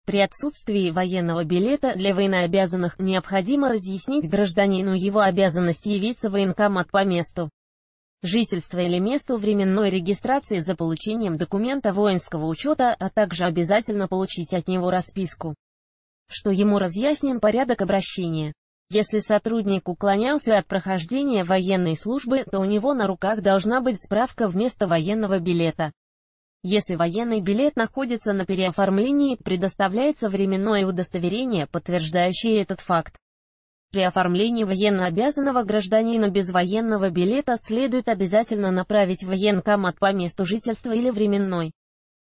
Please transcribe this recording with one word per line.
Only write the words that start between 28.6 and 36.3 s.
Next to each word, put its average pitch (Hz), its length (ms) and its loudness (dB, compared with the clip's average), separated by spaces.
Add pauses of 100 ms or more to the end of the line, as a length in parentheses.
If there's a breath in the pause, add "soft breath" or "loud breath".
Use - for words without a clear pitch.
предоставляется 196 920 -2
временное 196 560 0
удостоверение, 185 840 -2
подтверждающее 180 920 0
этот 190 200 -4
факт. - 380 -4 (760)
При 196 100 0
оформлении 190 640 2
военнообязанного 208 960 0
гражданина 214 640 2
без 185 220 0